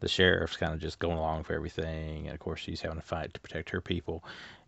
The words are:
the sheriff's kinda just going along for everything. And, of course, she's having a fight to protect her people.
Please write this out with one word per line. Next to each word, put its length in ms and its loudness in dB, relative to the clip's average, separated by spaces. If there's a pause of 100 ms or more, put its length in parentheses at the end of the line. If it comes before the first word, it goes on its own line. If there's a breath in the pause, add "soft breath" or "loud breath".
the 80 0
sheriff's 480 6
kinda 200 2
just 220 -4
going 200 2
along 260 2
for 100 -2
everything. 720 -4
And, 80 -6
of 60 -10
course, 200 -4
she's 200 -6
having 180 -4
a 40 -4
fight 320 -4
to 60 -12
protect 300 -6
her 100 0
people. 420 -2 (460 loud breath)